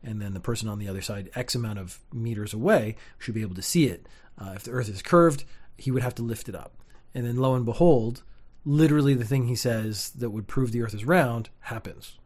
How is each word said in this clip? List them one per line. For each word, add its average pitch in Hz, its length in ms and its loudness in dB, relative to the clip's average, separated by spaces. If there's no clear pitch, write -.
and 110 180 -8
then 98 140 -6
the 92 60 -8
person 113 280 -4
on 104 100 -6
the 104 80 -8
other 98 140 -6
side, 98 340 -8
X 127 200 -4
amount 110 240 -4
of 92 200 -12
meters 113 400 -6
away, 113 420 2
should - 160 -8
be 110 80 -2
able 98 140 -6
to 90 80 -10
see 165 240 4
it. 92 200 -4
Uh, 98 160 -12
if 92 100 -14
the 117 60 -12
earth 120 200 -4
is 98 100 -10
curved, 170 440 6
he - 120 -4
would 131 120 2
have 123 120 -4
to 117 80 -6
lift 113 240 -6
it 104 80 -12
up." - 200 -14
And 123 100 -4
then 120 140 -2
lo 131 160 2
and 127 100 0
behold, 120 580 4
literally 147 480 6
the 120 100 0
thing 127 220 0
he 120 100 -2
says 110 540 -2
that 120 180 -6
would 107 180 -6
prove 127 260 2
the 117 100 0
earth 110 100 -4
is 110 140 -6
round 123 420 2
happens. - 640 -12